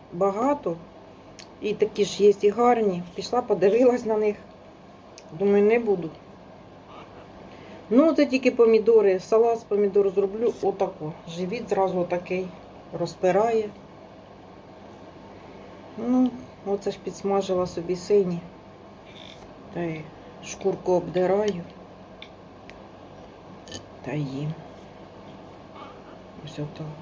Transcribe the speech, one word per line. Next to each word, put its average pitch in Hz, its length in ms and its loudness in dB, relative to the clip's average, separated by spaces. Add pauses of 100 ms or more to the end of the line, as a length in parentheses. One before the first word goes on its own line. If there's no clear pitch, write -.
(140)
багато. 196 600 0 (880)
І 196 120 -4
такі 202 320 0
ж - 180 0
є, 208 180 8
і 208 80 4
гарні. 214 540 2 (120)
Пішла, 240 260 -4
подивилась 233 640 2
на 214 120 0
них. 214 180 0 (1040)
Думаю, 202 240 4
не 226 160 4
буду. 190 300 -2 (1800)
Ну, 294 240 6
це 285 120 4
тільки 254 260 2
помідори. 220 680 4
Салат 226 400 2
з - 40 -16
помідор 202 460 2
зроблю 202 520 0
отако. 180 520 -4 (160)
Живіт 185 400 -6
зразу 190 300 2
отакий 180 480 -4 (520)
розпирає. 208 720 0 (2250)
Ну, 247 340 2 (340)
оце 196 260 -2
ж 190 120 -12
підсмажила 190 640 0
собі 180 280 -4
сині. 180 440 2 (1300)
Та 170 60 -8
й 165 220 -6 (440)
шкурку - 460 -4
обдираю. 180 720 0 (2500)
Та 120 80 -8
їм. 147 400 -6 (1900)
Ось 147 140 -14
отак, 151 280 -12 (140)